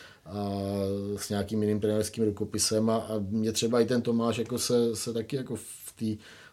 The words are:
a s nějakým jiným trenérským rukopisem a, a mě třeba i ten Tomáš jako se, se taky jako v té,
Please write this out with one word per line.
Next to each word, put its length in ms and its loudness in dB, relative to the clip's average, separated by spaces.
a 120 -8
s 120 -8
nějakým 340 0
jiným 180 2
trenérským 440 0
rukopisem 680 2
a, 60 4
a 160 -2
mě 220 2
třeba 280 2
i 40 8
ten 180 2
Tomáš 360 2
jako 200 -2
se, 380 2
se 160 -4
taky 240 -4
jako 200 -4
v 420 -12
té, 240 -2